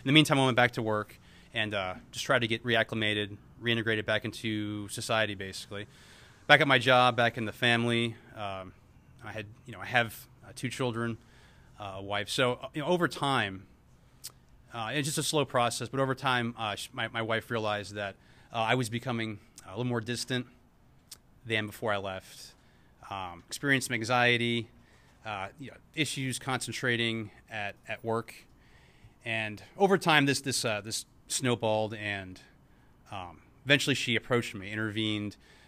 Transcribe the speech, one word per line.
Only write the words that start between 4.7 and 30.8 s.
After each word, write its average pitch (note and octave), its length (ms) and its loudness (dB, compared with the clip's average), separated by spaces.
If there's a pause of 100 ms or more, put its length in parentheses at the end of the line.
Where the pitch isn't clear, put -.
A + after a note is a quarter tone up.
society, A2 440 -2
basically. G2 520 -10 (600)
Back D3 140 10
at D3+ 80 4
my C3 100 8
job, B2 380 6
back A#2 220 2
in A2 80 -4
the G#2 60 -6
family. A#2 640 2 (220)
Um, F#2+ 380 -8 (500)
I G#2+ 80 -12
had, G#2 140 -8 (200)
you A#2+ 60 -14
know, F#2 80 -14
I G2 60 -10
have, A#2 400 0 (200)
uh, - 80 -18
two - 140 -6
children, A#2 480 -2 (640)
uh, G2 160 -10
a G2 60 -10
wife. G2+ 260 -4
So, B2 340 2
uh, C3 120 -12
you D3+ 80 -4
know, E3 40 -4
over F3 220 2
time, G#2+ 580 0 (1040)
uh, A2+ 200 -4
it's C#3+ 140 0
just D#3 120 -2
a D#3 40 0
slow D3 220 2
process, A#2+ 440 0
but C3 100 -4
over C3+ 160 2
time, B2 420 0
uh, G#2+ 200 -4
sh-, - 160 -10
my, A#2 160 -4
my A2+ 140 -2
wife A2 280 0
realized G#2 440 -2
that, G2+ 200 -6 (380)
uh, A#2 60 -4
I A2+ 180 4
was B2 120 0
becoming A2+ 520 -4 (260)
a F#2+ 40 -16
little A2 140 -4
more A#2+ 160 0
distant A#2+ 460 -4 (1000)
than A2 200 0
before G#2+ 260 -4
I G2+ 40 2
left. F#2+ 560 -10 (580)
Um, F2+ 380 -8
experienced C#3 400 0
some B2+ 60 -2
anxiety, A#2 760 2 (560)
uh, G2 240 -8 (100)
you C3+ 120 -14
know, - 60 -20 (180)
issues C3+ 440 -2
concentrating A#2 920 -2 (200)
at, G#2 260 -8 (120)
at G#2+ 160 -8
work. A2+ 300 -2 (920)
And A2 380 -4 (160)
over G3 180 6
time, D3+ 300 6
this, C#3 160 2
this, - 240 -2
uh, G#2 160 -2